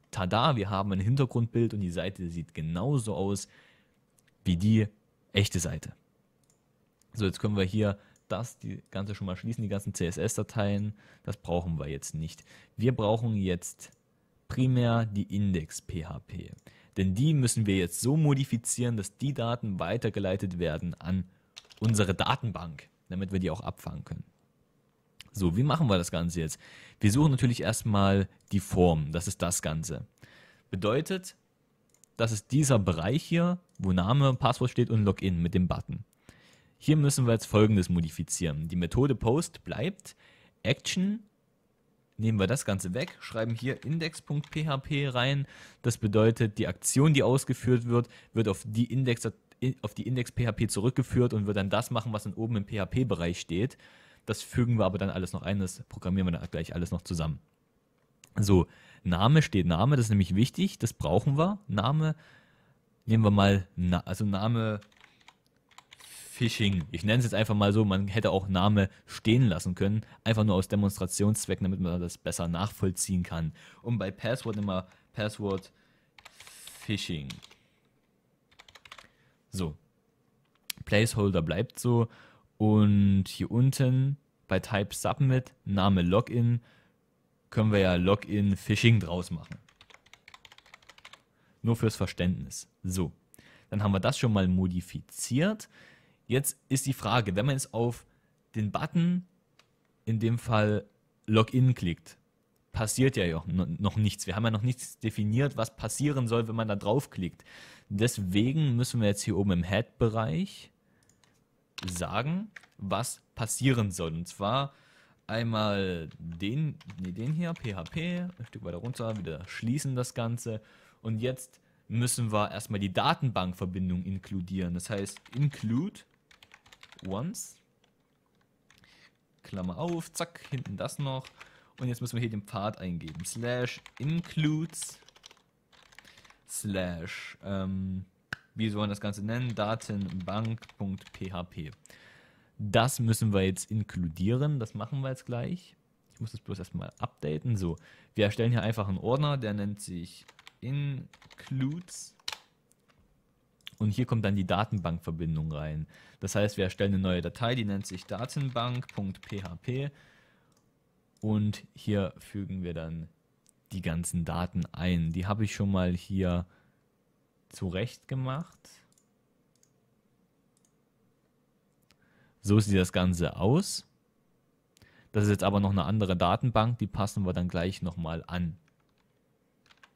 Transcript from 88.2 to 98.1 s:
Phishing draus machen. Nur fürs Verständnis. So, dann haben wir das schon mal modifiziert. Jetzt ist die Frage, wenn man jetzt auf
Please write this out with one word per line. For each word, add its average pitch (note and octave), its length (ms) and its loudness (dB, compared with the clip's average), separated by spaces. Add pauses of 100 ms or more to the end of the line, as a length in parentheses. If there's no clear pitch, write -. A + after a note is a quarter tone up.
Phishing A2 460 4
draus F2+ 300 -4
machen. - 260 -10 (2000)
Nur A2+ 140 2
fürs A2 200 0
Verständnis. - 720 -2 (140)
So, F#2 300 -2 (580)
dann G#2 120 -2
haben G#2 100 2
wir F#2+ 80 2
das A#2 180 0
schon A2+ 160 2
mal F#2+ 120 4
modifiziert. F#2+ 1200 -2 (560)
Jetzt C3 320 -2 (100)
ist C3+ 160 0
die C3+ 80 0
Frage, G#2+ 420 0
wenn G#2 120 0
man C#3 80 0
jetzt - 180 -6
auf A#2 320 -2 (500)